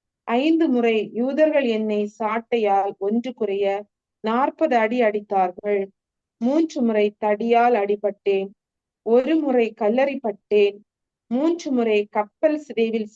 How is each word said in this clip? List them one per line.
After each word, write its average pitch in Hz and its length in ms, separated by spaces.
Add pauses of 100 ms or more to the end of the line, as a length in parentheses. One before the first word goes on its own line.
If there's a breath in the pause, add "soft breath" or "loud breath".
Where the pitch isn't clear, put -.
(220)
ஐந்து 311 460
முறை 233 440
யூதர்கள் 277 520
என்னை 214 540
சாட்டையால் 214 800
ஒன்று 233 360
குறைய 202 520 (340)
நாற்பது 247 560
அடி 226 240
அடித்தார்கள். 202 880 (480)
மூன்று 302 460
முறை 208 380
தடியால் 233 540
அடிபட்டேன். 202 760 (520)
ஒரு 254 340
முறை 247 440
கல்லறைப்பட்டேன். 214 1000 (480)
மூன்று 311 460
முறை 220 320
கப்பல் 302 540
சிதைவில் 226 580